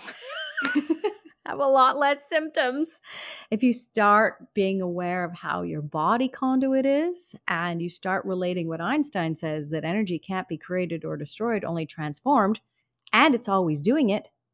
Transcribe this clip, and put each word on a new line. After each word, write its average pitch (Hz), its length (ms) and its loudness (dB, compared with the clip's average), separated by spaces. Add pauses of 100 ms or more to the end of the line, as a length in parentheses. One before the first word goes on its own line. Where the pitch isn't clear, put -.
(640)
<laughs> - 840 -2
have - 140 -6
a 277 60 2
lot 269 300 6
less 285 320 0
symptoms 302 720 -2 (500)
if 220 120 0
you 247 100 4
start 208 840 2
being 196 260 2
aware 180 420 -2
of 185 120 -6
how 170 280 -4
your 160 200 -6
body 180 460 0
conduit 262 560 0
is, 311 520 0 (100)
and 170 340 -2
you 175 80 -4
start 190 360 -4
relating 180 420 -2
what 160 140 -6
Einstein 180 560 -2
says, 151 340 -6
that 156 140 -2
energy 180 340 -2
can't 185 300 -6
be 156 100 -6
created 170 460 -4
or 156 120 -6
destroyed, 202 480 -4
only 165 220 -4
transformed, 202 760 0 (520)
and 262 220 6
it's 233 140 -4
always 170 340 2
doing 247 280 4
it - 180 -2 (240)